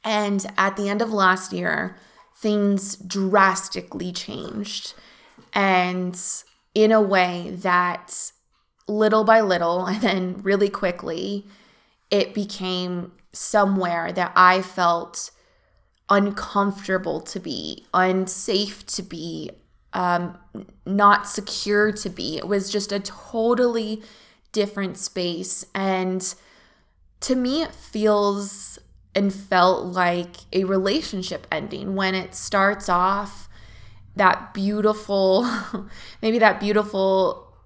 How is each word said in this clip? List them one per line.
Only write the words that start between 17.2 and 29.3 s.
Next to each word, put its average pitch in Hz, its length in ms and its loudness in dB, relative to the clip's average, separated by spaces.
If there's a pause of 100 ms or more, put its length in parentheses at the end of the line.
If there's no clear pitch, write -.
to - 180 -10
be, 110 540 -10
unsafe 190 920 0
to - 160 -6
be, 160 480 -10 (440)
um, 175 440 -2 (460)
not 202 420 6
secure 208 680 0
to 202 180 -6
be. 160 260 -8
It - 100 -8
was 190 240 -2
just 202 220 -2
a 202 80 -2
totally 226 1000 0 (520)
different 196 420 -2
space. 175 760 -4
And 185 600 -2 (840)
to - 140 0
me, 254 280 0
it - 120 -8
feels 202 1040 0 (360)
and 196 180 2